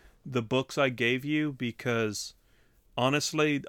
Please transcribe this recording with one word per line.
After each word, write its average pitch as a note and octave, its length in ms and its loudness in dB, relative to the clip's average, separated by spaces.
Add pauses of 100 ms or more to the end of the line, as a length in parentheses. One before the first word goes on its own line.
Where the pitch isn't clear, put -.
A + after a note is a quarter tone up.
(260)
the B2+ 160 0
books B2+ 340 0
I C#3 140 4
gave A#2+ 340 0
you D3+ 280 0
because, A#2 840 -2 (640)
honestly, D3 720 2